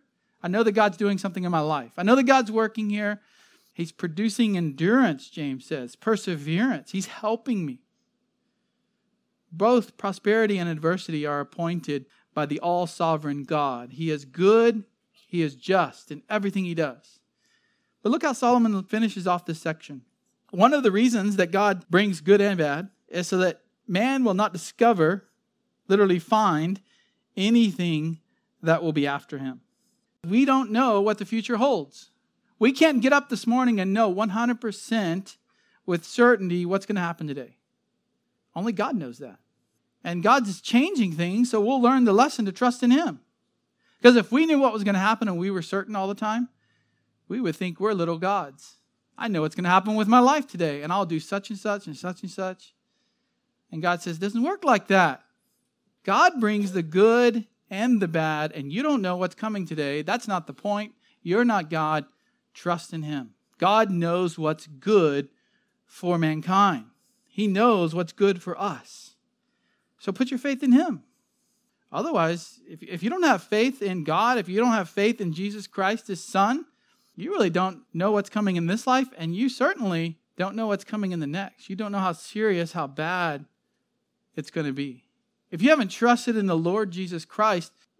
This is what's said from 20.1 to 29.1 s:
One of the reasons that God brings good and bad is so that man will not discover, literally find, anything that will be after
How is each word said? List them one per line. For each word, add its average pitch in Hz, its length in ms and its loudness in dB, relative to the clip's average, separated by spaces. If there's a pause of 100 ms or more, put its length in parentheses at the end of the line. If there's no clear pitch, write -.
One 214 220 4
of 285 100 2
the 214 80 4
reasons 208 440 2
that 180 160 0
God 196 380 0
brings 185 320 2
good 196 200 6
and 202 160 0
bad 160 320 -2 (180)
is 175 200 -6
so 190 100 -2
that 185 240 0 (260)
man 247 360 0
will 220 100 2
not 196 200 0
discover, 185 760 2 (580)
literally 196 320 4
find, 185 600 2 (560)
anything 180 840 0 (420)
that 160 220 2
will 160 100 -2
be 143 140 0
after 143 320 -8